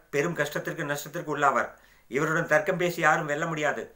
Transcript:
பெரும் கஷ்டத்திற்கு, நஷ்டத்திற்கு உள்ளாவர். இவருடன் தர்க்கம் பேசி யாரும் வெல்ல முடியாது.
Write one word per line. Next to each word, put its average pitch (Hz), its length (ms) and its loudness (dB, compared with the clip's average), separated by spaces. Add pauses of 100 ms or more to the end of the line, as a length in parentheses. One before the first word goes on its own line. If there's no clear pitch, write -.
(100)
பெரும் 151 280 0
கஷ்டத்திற்கு, 156 460 -4
நஷ்டத்திற்கு 147 480 -6
உள்ளாவர். 135 360 4 (420)
இவருடன் 156 420 0
தர்க்கம் 160 300 2
பேசி 175 180 -2
யாரும் 156 320 2
வெல்ல 156 140 -2
முடியாது. 147 380 -2 (120)